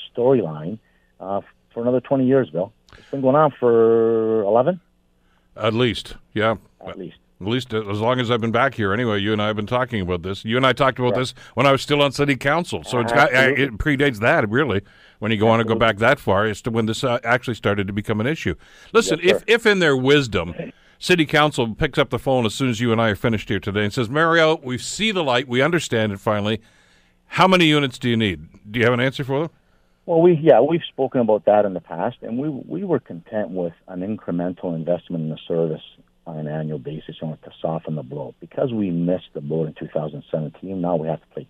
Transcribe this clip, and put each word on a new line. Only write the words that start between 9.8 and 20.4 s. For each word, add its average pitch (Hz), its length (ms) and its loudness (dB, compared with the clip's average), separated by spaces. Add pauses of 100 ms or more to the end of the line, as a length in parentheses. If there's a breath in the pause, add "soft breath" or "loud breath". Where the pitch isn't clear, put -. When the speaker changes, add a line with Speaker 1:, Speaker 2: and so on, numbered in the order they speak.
Speaker 2:
about 90 220 -4
this. 95 200 -8
You 113 140 -2
and 131 80 0
I 127 80 4
talked 131 260 0
about 123 140 0
Speaker 1:
Yeah. - 60 -2
Speaker 2:
this 127 160 -6 (180 loud breath)
when 131 140 2
I 139 60 6
was 131 100 0
still 147 180 0
on 143 100 2
city 143 240 0
council. 143 480 -4
So 123 160 -4
it's 117 140 -2
got, 139 180 4
Speaker 1:
Absolutely. 131 340 2
Speaker 2:
it 120 120 -6
predates 139 440 0
that, 127 280 2
really, 110 320 0 (380 soft breath)
when 107 140 -2
you 110 40 0
go 107 120 2
on 113 100 4
to 113 60 2
go 113 100 0
Speaker 1:
Absolutely. 113 120 2
Speaker 2:
back 107 120 2
that 123 200 4
far 101 280 0
as 104 160 -6
to 127 80 -6
when 113 160 0
this, 110 180 -4
uh, 123 200 0
actually 120 280 0
started 101 360 -2
to 101 40 -6
become 107 300 -4
an 113 40 -2
issue. 143 280 -4 (400 loud breath)
Listen, 190 280 2
Speaker 1:
Yes, 180 100 4
Speaker 2:
if, 208 80 0
Speaker 1:
sir. - 80 -20
Speaker 2:
if 226 180 2
in 202 140 4
their 156 140 4
wisdom, 127 600 2 (440 soft breath)